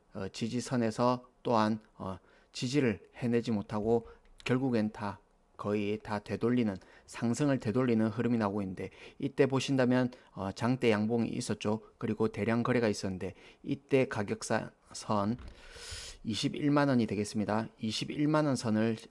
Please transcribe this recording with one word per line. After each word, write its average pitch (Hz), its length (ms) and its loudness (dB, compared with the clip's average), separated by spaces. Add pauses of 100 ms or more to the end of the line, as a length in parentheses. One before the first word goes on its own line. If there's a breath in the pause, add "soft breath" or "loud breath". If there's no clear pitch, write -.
(160)
어, 98 140 -6
지지선에서 120 1000 0 (160)
또한, 110 360 2 (200)
어, 95 180 -8 (340 soft breath)
지지를 127 480 0 (180)
해내지 120 340 0
못하고 110 560 0 (380 loud breath)
결국엔 120 480 2
다, 101 260 -8 (380)
거의 104 440 0
다 107 160 -4
되돌리는, 113 580 0 (300 loud breath)
상승을 127 540 0
되돌리는 113 480 2
흐름이 117 320 0
나오고 104 240 0
있는데, 95 260 -8 (300 loud breath)
이때 139 260 2
보신다면, 127 640 2 (220 loud breath)
어, 95 200 -6
장대 123 380 2
양봉이 113 400 2
있었죠. 110 540 -4 (160 loud breath)
그리고 110 300 0
대량 113 340 0
거래가 120 240 2
있었는데, 95 480 -4 (260 loud breath)
이때 135 460 0
가격사-, 107 640 -4 (220)
선 107 440 0 (840 loud breath)
이십일만 143 640 0
원이 120 200 4
되겠습니다. 104 600 -2 (120)
이십일만 147 640 0
원 139 100 2
선을, 110 420 2 (140)